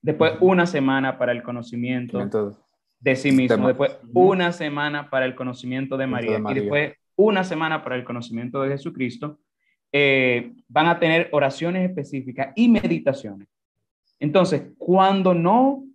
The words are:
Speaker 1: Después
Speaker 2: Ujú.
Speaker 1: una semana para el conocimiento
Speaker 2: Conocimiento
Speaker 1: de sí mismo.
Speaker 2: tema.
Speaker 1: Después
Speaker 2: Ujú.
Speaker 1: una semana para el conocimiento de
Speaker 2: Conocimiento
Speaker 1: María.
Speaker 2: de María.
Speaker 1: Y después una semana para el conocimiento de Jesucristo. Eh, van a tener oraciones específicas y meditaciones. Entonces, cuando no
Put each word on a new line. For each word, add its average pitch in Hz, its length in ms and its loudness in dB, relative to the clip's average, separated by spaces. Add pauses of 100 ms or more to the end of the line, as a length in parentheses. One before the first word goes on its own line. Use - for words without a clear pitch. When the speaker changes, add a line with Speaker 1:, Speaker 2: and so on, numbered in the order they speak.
Speaker 1:
Después 156 360 0
Speaker 2:
Ujú. 180 100 4
Speaker 1:
una 180 200 6
semana 135 520 0
para 123 140 0
el 120 100 -4
conocimiento 120 760 -6
Speaker 2:
Conocimiento 104 480 -4 (320)
Speaker 1:
de 131 160 0
sí 139 160 -2
mismo. 127 260 4
Speaker 2:
tema. 104 120 2
Speaker 1:
Después 131 340 -2
Speaker 2:
Ujú. 120 180 0 (100)
Speaker 1:
una 180 200 2
semana 147 600 -6
para 131 160 0
el 127 80 -4
conocimiento 127 640 -6
de 131 100 -2
Speaker 2:
Conocimiento 120 260 -4
Speaker 1:
María. - 0 -
Speaker 2:
de 107 100 -2
María. 104 160 -4
Speaker 1:
Y 104 60 -4
después 143 300 -2 (200)
una 196 300 2
semana 160 400 -4
para - 120 -6
el 123 80 -6
conocimiento 123 580 -8
de 135 80 -2
Jesucristo. 139 680 -8 (540)
Eh, 131 600 2 (160)
van 147 180 2
a 170 120 2
tener 165 340 2
oraciones 165 560 0
específicas 135 680 -8
y 233 120 4
meditaciones. 139 800 0 (680)
Entonces, 151 580 0
cuando 190 560 4
no 233 520 2 (100)